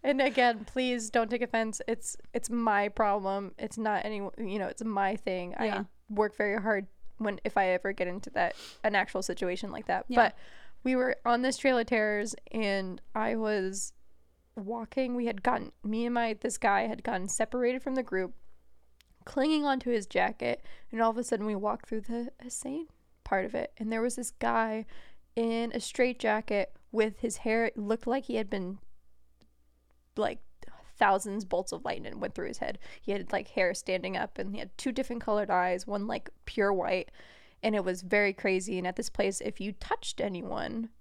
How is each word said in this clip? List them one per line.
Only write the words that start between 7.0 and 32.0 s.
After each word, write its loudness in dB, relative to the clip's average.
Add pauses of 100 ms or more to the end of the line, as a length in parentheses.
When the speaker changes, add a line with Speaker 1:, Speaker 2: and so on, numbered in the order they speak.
Speaker 1:
when, -2
if 0
I 6
ever 2
get 0
into -6
that, 0 (280)
an 2
actual 2
situation -2
like -10
that. 0
Speaker 2:
Yeah. 2 (120)
Speaker 1:
But -2 (480)
we 2
were 2 (100)
on 4
this 2
Trail 4
of 0
Terrors, 2 (160)
and 0 (140)
I 0
was 0 (640)
walking. -2
We 0
had -2
gotten, 2 (120)
me 0
and 0
my, 2
this -2
guy 4
had -4
gotten -2
separated 0
from -2
the 0
group, -2 (880)
clinging 4
onto 2
his 2
jacket, 0 (280)
and 0
all 6
of -2
a -2
sudden 0
we 0
walked -2
through -2
the -4 (100)
insane -8 (380)
part 2
of -4
it, -2
and -4
there 0
was 0
this -6
guy 0 (500)
in 2
a 0
straitjacket 2 (220)
with 2
his 0
hair, 2
it -2
looked -2
like 0
he -4
had 0
been -4 (1400)
like, 0 (580)
thousands 4
bolts 0
of -6
lightning -4